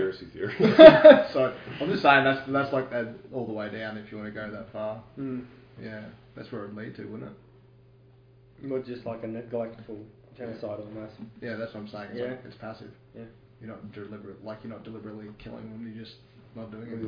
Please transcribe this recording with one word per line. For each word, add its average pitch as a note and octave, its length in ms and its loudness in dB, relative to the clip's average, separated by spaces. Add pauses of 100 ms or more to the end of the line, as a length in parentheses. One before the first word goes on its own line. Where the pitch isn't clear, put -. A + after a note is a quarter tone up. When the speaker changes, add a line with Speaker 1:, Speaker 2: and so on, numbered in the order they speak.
Speaker 1:
conspiracy - 180 -12
theory. - 300 -8
Speaker 2:
<laughs> D#4 760 12
So, B2+ 220 0 (260)
I'm D3 80 -2
just - 120 -2
saying C#3 240 6
that's, C3+ 240 0
that's, C3+ 240 -2
like, C3 180 -4
that A#2+ 160 -4 (260)
all B2 120 -6
the A2 80 -8
way G#2 160 -8
down G#2+ 280 -10
if G#2 140 -16
you G#2 60 -12
wanna G#2+ 140 -12
go G#2+ 200 -12
that G#2 200 -16
far. G#2+ 300 -10 (180)
Speaker 3:
Mm. B2+ 260 -10 (360)
Speaker 2:
Yeah, A2 220 -14 (320)
that's A#2+ 160 -16
where G#2 140 -10
it'd G#2 100 -14
lead A#2 200 -14
to, A2 100 -14
wouldn't B2+ 260 -14 (1300)
it? C#3 80 -12
Speaker 3:
Well, C3 120 -4
just A#2+ 240 -14
like A2+ 180 -10
a A2+ 40 -8
neglectful A2+ 680 -10 (360)
Speaker 2:
Yeah. B2 120 -14
Speaker 3:
genocide A2 340 -10
almost. G#2+ 360 -14 (260)
Speaker 2:
Yeah, A#2 140 -10
that's A2+ 180 -10
what G#2+ 80 -14
I'm G#2+ 60 -12
saying. G#2 240 -14
It's A#2+ 80 -10
Speaker 3:
Yeah. A#2+ 80 -6
Speaker 2:
like, B2+ 180 -12
it's A2+ 100 -20
passive. A2 360 -16 (240)
Speaker 3:
Yeah. A2+ 80 -18 (380)
Speaker 2:
You're G#2+ 100 -16
not G#2 220 -16
deliberate, G2+ 500 -16
like, A2 200 -14
you're A2+ 100 -14
not G2 100 -16
deliberately G#2+ 440 -14 (100)
killing A#2 320 -16
them. A2+ 180 -14
You're A2 160 -14
just - 140 -20 (380)
not A2+ 160 -14
doing A2 200 -14
Speaker 3:
We, A#2 60 -10 (100)